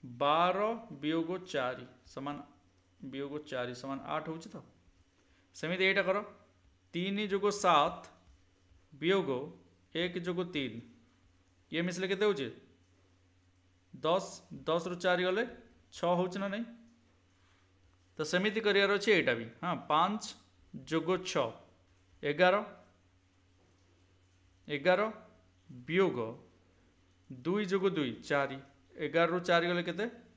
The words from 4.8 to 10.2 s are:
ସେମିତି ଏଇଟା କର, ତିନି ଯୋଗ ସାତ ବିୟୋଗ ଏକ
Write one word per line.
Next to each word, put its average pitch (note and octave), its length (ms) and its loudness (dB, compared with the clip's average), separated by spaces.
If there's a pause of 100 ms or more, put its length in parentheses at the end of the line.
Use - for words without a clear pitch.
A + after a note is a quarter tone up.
ସେମିତି F3+ 340 0
ଏଇଟା F#3+ 200 4
କର, G3+ 140 2 (720)
ତିନି G3 400 -2
ଯୋଗ G3+ 240 2
ସାତ E3+ 560 4 (920)
ବିୟୋଗ F3+ 260 2 (760)
ଏକ F3+ 240 -4